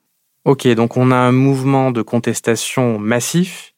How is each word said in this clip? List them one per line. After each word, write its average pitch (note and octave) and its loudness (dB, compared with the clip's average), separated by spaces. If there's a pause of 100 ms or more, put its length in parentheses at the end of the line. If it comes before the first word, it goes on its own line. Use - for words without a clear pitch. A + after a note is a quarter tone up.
(460)
Ok, C#3 2
donc A#2 2
on B2+ 4
a B2+ 4
un B2 4
mouvement C3+ 2
de A#2 -2
contestation A#2 -2
massif. B2 -4